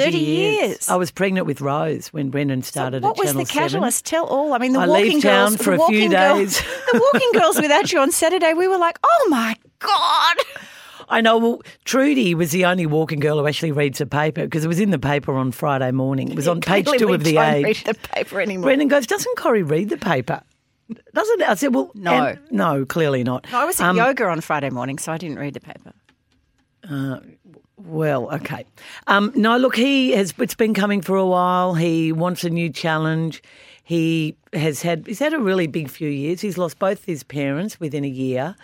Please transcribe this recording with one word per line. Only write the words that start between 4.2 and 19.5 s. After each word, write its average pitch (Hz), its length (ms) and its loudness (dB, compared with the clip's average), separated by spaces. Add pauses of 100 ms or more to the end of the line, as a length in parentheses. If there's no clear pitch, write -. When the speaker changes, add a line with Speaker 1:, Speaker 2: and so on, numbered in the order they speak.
Speaker 2:
all. 285 280 0
I 240 60 0
mean, 254 140 0
the 269 80 2
Speaker 1:
I - 60 2
Speaker 2:
Walking - 260 4
Speaker 1:
leave 302 100 2
town 202 300 4
Speaker 2:
Girls, 214 100 -4
Speaker 1:
for 202 120 4
Speaker 2:
the 196 80 4
Speaker 1:
a 226 40 6
few 214 140 4
Speaker 2:
Walking 214 100 4
Girl-, 190 260 6
Speaker 1:
days. 202 240 0
Speaker 2:
<laughs> 523 300 -4
the 480 220 4
Walking 480 280 2
Girls 349 180 4
without 302 320 2
you 349 80 2
on 277 120 2
Saturday, 330 420 2
we 359 140 0
were 381 100 2
like, 339 260 0
"Oh 605 260 4
my 226 260 0 (240)
God." 330 560 2 (760)
Speaker 1:
I 226 120 0
know. 226 180 4
Well, 233 220 0 (240)
Trudy 262 500 2
was 160 160 0
the 180 140 2
only 180 200 2
Walking 151 360 0
Girl 151 180 2
who 143 80 0
actually 151 240 -2
reads 143 260 0
the 147 80 -2
paper 147 380 -2
because 151 200 -4
it 160 40 0
was 170 120 0
in 208 120 2
the 156 80 0
paper 143 340 0
on 131 180 0
Friday 131 400 -2
morning. 131 380 -2
It - 60 -6
was 147 120 -2
on 170 140 0
page 180 240 2
Speaker 2:
Clearly 277 140 2
Speaker 1:
two 220 80 4
Speaker 2:
we 190 80 2
Speaker 1:
of 151 80 0
the 160 100 2
Speaker 2:
don't 156 220 4
Speaker 1:
Age. 143 80 0
Speaker 2:
read 214 220 0
the 220 100 -2
paper - 440 -8
anymore. 190 280 -4
Speaker 1:
Brendan 277 200 4
goes, 277 200 2
"Doesn't 427 280 -4
Corrie 233 280 0